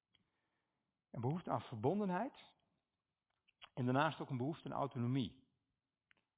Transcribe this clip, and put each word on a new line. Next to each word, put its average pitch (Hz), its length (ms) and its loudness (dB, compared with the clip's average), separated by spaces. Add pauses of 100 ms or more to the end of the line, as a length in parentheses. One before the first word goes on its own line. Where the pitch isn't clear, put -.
(1120)
Een - 100 -6
behoefte 151 280 0
aan 123 120 2
verbondenheid 180 920 -2 (1200)
en 127 120 0
daarnaast 135 340 4
ook - 100 -8
een 131 80 -2
behoefte 135 320 -4
aan 131 100 -2
autonomie. 123 680 -2 (920)